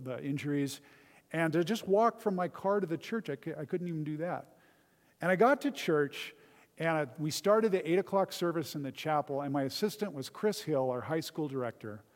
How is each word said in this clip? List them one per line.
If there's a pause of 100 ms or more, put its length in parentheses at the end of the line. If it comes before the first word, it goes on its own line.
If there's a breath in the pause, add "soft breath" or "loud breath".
the
injuries, (520 loud breath)
and
to
just
walk
from
my
car
to
the
church.
I
cou-,
I
couldn't
even
do
that. (640 soft breath)
And
I
got
to
church, (440 soft breath)
and
I, (100)
we
started
the
eight
o'clock
service
in
the
chapel,
and
my
assistant
was
Chris
Hill,
our
high
school
director. (120 soft breath)